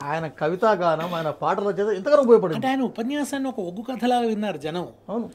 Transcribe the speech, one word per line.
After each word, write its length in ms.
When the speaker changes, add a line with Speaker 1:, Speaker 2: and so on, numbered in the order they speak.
Speaker 1:
ఆయన 240
కవితా 460
గానం, 420
ఆయన 160
పాటల 360
చేత 300
ఎంతగానో 260
ఉపయోగపడింది. 320
Speaker 2:
అంటే 140
ఆయన 120
ఉపన్యాసాన్ని 680
ఒక 120
ఒగ్గు 220
కథలాగా 440
విన్నారు 300
జనం. 320
Speaker 1:
అవును. 260